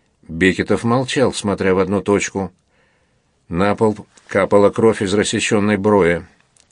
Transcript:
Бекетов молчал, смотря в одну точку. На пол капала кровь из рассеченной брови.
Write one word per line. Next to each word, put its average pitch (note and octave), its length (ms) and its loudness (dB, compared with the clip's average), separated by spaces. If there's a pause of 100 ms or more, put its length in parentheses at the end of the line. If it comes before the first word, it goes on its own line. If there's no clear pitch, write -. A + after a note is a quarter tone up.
(260)
Бекетов F2+ 580 -2
молчал, B2+ 480 0
смотря F#2+ 420 -2
в F#2 40 0
одну F#2+ 220 -2
точку. G2 520 -2 (960)
На G2 260 0
пол G#2+ 220 0 (320)
капала G2+ 420 2
кровь A2 320 2
из G2 120 -2
рассеченной G#2 640 0
брови. F#2 500 2 (460)